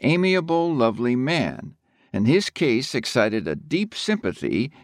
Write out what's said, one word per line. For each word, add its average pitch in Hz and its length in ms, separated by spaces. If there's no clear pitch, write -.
amiable, 170 720
lovely 117 400
man, 131 600
and 101 140
his 175 240
case 131 420
excited 110 540
a 78 80
deep 180 400
sympathy 117 760